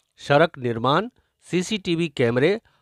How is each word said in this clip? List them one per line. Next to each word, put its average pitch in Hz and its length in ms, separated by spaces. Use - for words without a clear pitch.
सड़क 147 300
निर्माण, 127 500
सीसीटीवी 180 580
कैमरे, 135 520